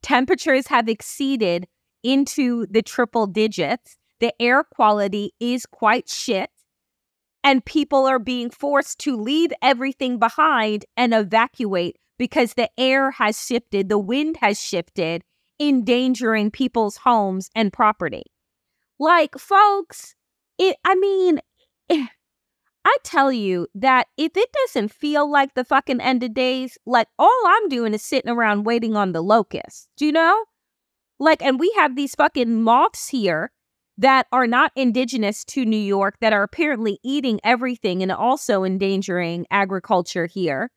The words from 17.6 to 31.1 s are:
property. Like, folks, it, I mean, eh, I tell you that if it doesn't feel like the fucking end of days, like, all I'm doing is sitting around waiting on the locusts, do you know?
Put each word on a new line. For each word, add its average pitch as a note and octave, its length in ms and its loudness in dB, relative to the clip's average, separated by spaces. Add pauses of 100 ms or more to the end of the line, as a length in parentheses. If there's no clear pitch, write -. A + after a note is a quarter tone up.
property. G#3+ 500 -2 (760)
Like, D#4+ 400 2
folks, G4+ 800 0 (420)
it, F#4 280 2
I F#4+ 100 4
mean, F#4 440 2 (500)
eh, C#4+ 180 0 (800)
I A#4+ 180 4
tell C4+ 280 2
you F#3+ 440 -2
that B3+ 320 2 (100)
if D#4 180 -2
it G#4+ 140 0 (160)
doesn't G#3+ 280 -4
feel D4 360 -2
like C#4 240 2
the B3+ 120 -4
fucking C4+ 360 0
end B3+ 220 0
of A#3 100 -8
days, B3+ 520 -4
like, A#3 220 2 (100)
all A4+ 280 4
I'm G4+ 220 4
doing A#3 260 -2
is G#3+ 80 -4
sitting B3 300 -4
around G#3+ 340 0
waiting A3+ 300 -2
on G3 160 0
the E3 100 -2
locusts, - 680 0 (100)
do D4 80 -2
you D4+ 80 2
know? F4 320 2 (760)